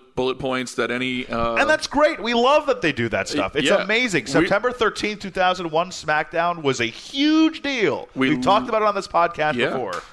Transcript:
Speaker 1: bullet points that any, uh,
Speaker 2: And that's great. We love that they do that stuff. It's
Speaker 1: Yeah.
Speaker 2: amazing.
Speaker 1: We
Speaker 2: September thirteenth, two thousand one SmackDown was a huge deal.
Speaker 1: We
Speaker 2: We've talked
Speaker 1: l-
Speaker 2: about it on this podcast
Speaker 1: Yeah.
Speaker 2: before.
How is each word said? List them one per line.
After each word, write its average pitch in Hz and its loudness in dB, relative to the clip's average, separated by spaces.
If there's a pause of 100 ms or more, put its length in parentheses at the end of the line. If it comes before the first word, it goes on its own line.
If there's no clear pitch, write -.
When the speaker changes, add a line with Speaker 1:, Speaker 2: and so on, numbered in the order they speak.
(160)
Speaker 1:
bullet 127 0
points 127 -4
that 117 0
any, 127 -4
uh, 117 -2
Speaker 2:
And 277 2
that's 311 0
great. 302 2
We 226 -2
love 269 4
that 247 0
they 156 0
do 117 -2
that 98 0
stuff. 131 -2
It's 135 0
Speaker 1:
Yeah. 190 4
Speaker 2:
amazing. 202 0
Speaker 1:
We 135 -10
Speaker 2:
September 202 2
thirteenth, 208 -2
two 190 -10
thousand 180 0
one 170 0
SmackDown 160 -2
was 131 0
a 117 2
huge 311 0
deal. 208 -2
Speaker 1:
We 131 2
Speaker 2:
We've 127 2
talked 202 4
Speaker 1:
l- 240 -8
Speaker 2:
about 220 0
it 214 2
on 202 0
this 196 -4
podcast 151 0
Speaker 1:
Yeah. 123 0
Speaker 2:
before. 98 -4 (100)